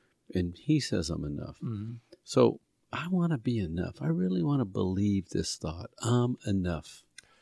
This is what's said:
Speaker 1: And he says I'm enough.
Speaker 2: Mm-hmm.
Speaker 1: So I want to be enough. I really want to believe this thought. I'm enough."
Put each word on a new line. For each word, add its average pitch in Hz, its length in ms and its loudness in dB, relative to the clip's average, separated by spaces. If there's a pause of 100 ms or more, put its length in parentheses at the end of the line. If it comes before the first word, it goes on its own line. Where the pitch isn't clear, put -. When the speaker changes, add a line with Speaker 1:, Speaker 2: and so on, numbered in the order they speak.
(340)
Speaker 1:
And 87 240 -2
he 151 220 2
says 85 300 -2
I'm 78 160 -2
enough. - 380 -8
Speaker 2:
Mm-hmm. 110 300 -6 (300)
Speaker 1:
So 120 360 4 (340)
I 156 160 -6
want 170 220 2
to 143 60 2
be 120 220 0
enough. 87 420 -2
I 139 60 -2
really 180 360 2
want 143 180 2
to 110 40 0
believe 98 640 0
this - 260 -2
thought. 82 340 -8 (120)
I'm 123 440 2
enough." 90 580 -2 (380)